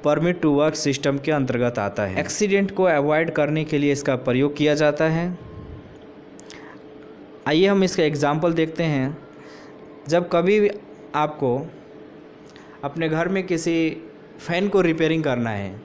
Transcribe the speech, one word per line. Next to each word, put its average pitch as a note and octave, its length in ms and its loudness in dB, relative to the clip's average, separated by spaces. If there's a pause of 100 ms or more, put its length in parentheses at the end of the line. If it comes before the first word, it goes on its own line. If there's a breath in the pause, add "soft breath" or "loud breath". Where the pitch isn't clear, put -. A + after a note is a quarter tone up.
permit D#3+ 340 2
to D#3 140 4
work D3+ 220 2
system C#3 480 -2
के D#3 80 0
अंतर्गत B2 460 0
आता G2+ 260 -2
है। F#2+ 160 -2
एक्सीडेंट G3 500 0
को F#3+ 140 0
अवॉइड D#3 460 2
करने D3+ 340 0
के D3 140 -2
लिए C#3+ 140 2
इसका C#3 240 0
प्रयोग C3 400 0
किया D3+ 180 4
जाता D3+ 340 2
है। E3+ 300 -2 (2000 loud breath)
आइए D#3+ 180 4
हम G3 180 4
इसका F3+ 180 0
एग्जांपल D3+ 500 2
देखते D#3+ 300 0
हैं। D3 340 0 (920 loud breath)
जब F3 240 2
कभी F3+ 280 4
भी G3+ 100 4 (440)
आपको C#3+ 420 0 (1300 loud breath)
अपने D#3+ 240 -4
घर D#3+ 200 0
में F#3+ 180 -2
किसी E3 440 0 (480)
फ़ैन F3+ 300 -2
को G3 120 4
रिपेयरिंग D#3+ 440 2
करना A#2+ 260 0
है G2+ 340 -6